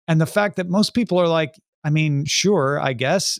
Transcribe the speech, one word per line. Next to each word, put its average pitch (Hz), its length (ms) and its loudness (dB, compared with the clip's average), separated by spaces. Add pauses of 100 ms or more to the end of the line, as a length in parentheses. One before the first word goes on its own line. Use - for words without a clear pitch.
and 160 120 2
the 160 60 2
fact 208 300 -2
that 180 120 -4
most 196 260 0
people 208 240 0
are 170 100 2
like, 160 260 0 (300)
"I 151 60 -2
mean, 151 340 2
sure, 147 560 0
I 135 120 -2
guess 135 480 -2